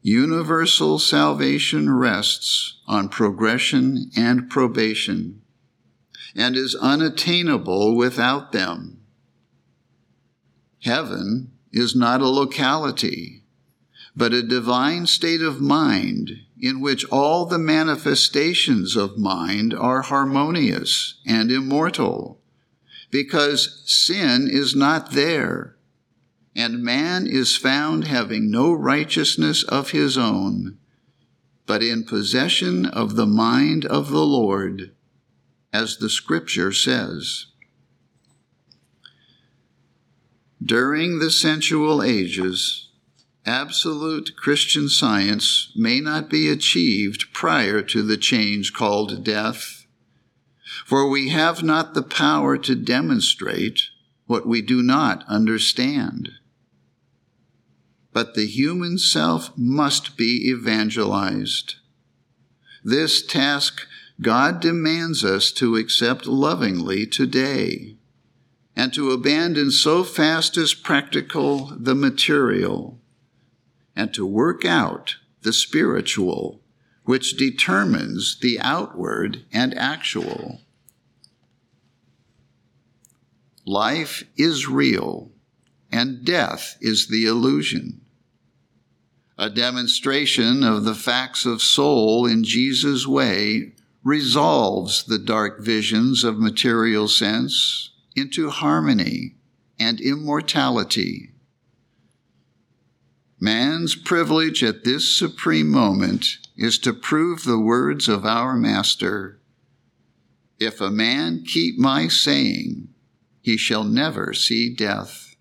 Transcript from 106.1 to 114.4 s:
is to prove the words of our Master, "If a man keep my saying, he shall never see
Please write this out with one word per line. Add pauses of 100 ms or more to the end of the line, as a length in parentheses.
is
to
prove
the
words
of
our
Master, (1200)
"If
a
man
keep
my
saying, (520)
he
shall
never
see